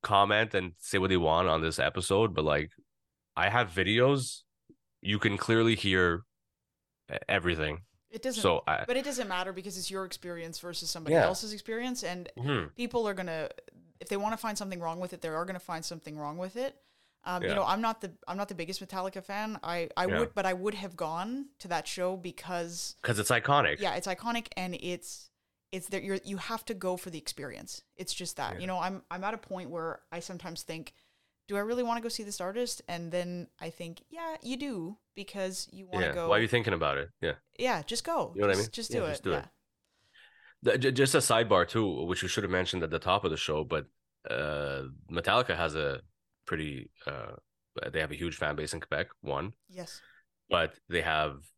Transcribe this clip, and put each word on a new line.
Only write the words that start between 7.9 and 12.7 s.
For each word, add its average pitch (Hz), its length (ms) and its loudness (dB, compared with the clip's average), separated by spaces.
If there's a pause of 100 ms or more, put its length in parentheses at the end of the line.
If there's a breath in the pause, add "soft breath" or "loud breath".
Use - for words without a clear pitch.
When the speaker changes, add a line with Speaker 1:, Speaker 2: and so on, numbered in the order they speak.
Speaker 2:
It 220 100 -10
doesn't, 220 220 -4
Speaker 1:
So 85 240 6
I - 180 2
Speaker 2:
but 247 100 0
it 262 80 0
doesn't 247 240 -6
matter 185 240 -4
because 185 240 -10
it's 185 140 -6
your 190 160 -6
experience 170 540 -10
versus 170 320 -6
somebody 160 240 2
Speaker 1:
Yeah. 143 100 8
Speaker 2:
else's 190 260 0
experience, 233 520 -6
and 180 340 -6
Speaker 1:
Mm-hmm. 123 380 0